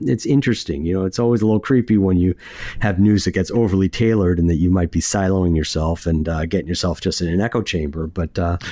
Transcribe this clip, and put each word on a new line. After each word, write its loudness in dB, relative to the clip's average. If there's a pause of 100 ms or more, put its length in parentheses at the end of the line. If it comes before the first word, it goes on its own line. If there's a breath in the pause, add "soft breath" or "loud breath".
it's -2
interesting. 0
You 0
know, -2
it's -4
always 2
a 2
little 4
creepy 2
when 4
you 4 (460 loud breath)
have 0
news 4
that -2
gets -2
overly 2
tailored 2
and 4
that 2
you 2
might 2
be -2
siloing 2
yourself -2
and, 0
uh, -4
getting -4
yourself -4
just -2
in -2
an 0
echo -2
chamber. -4
But, -6
uh, -2 (140 loud breath)